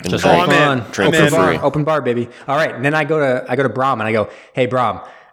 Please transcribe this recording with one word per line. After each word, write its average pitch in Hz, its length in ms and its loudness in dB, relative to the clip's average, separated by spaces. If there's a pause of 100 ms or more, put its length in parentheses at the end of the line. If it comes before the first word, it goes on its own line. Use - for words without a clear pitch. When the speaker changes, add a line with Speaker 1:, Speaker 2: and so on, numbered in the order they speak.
Speaker 1:
And 90 100 -4
Speaker 2:
Just 90 140 -2
Speaker 1:
drink. 92 160 4
Speaker 2:
have 180 80 2
Speaker 3:
I'm 143 300 2
in. 110 60 -6
Speaker 2:
fun. - 80 -18
Speaker 1:
Drink - 220 2
Speaker 2:
Open 156 140 4
Speaker 1:
for 147 80 0
Speaker 2:
bar, 175 120 4
Speaker 1:
free. 165 100 0
Speaker 2:
open 147 260 0
bar, 156 180 0
baby. 120 260 -2 (200)
All 139 80 0
right. 147 180 0
And 120 100 -8
then 147 100 2
I 156 100 2
go 156 160 -2
to, 131 300 0
I 127 40 -2
go 131 80 0
to 135 60 2
Brom 127 320 -2
and 107 80 -2
I 110 40 -2
go, 107 160 0 (260)
"Hey, 131 120 0
Brom, 113 340 -2 (320)